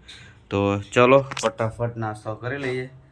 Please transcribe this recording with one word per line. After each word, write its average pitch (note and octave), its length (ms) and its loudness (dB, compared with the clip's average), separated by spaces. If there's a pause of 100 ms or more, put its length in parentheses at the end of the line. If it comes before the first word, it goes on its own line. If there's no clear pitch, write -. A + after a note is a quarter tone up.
(500)
તો G2+ 320 0 (120)
ચલો B2+ 280 8
ફટાફટ A#2 760 -6
નાસ્તો A2 380 -8
કરી B2 220 -8
લઈએ. B2+ 320 -8 (220)